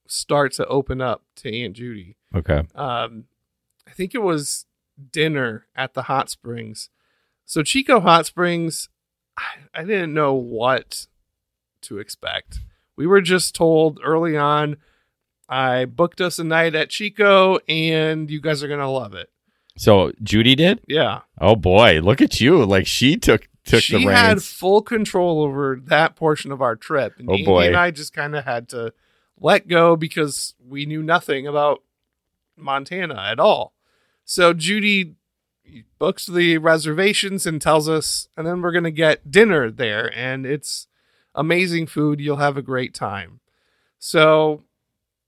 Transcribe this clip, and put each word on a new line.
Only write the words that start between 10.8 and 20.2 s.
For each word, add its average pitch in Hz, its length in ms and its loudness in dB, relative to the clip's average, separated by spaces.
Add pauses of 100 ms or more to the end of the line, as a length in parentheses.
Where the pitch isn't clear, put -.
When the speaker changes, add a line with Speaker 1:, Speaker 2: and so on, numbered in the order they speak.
Speaker 1:
to 104 180 -14
expect. - 600 -12 (360)
We 139 100 -6
were 196 160 4
just 175 320 -2
told 160 500 2
early 160 320 0
on, 147 420 0 (680)
"I 127 380 -2
booked 156 360 -2
us 180 180 -4
a 165 40 -8
night 165 300 0
at 156 160 -2
Chico, 196 720 4 (100)
and 160 640 -2
you 151 100 -8
guys 147 220 -4
are 147 40 -8
gonna 143 240 -4
love 117 220 -6
it." 90 160 -14 (480)
Speaker 2:
So 98 340 4 (120)